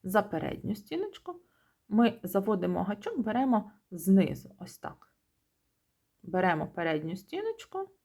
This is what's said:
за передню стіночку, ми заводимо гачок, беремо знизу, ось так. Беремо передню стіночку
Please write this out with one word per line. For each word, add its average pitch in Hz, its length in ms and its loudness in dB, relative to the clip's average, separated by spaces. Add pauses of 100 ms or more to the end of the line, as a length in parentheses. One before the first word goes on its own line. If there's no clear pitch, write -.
за 190 180 4
передню - 540 -4
стіночку, 359 640 -8 (460)
ми 226 360 4
заводимо 185 600 0
гачок, 208 360 -4
беремо 226 520 0 (200)
знизу, 190 680 2
ось - 180 -16
так. - 360 -16 (1080)
Беремо 180 440 2
передню 165 480 -2
стіночку 392 720 -8 (160)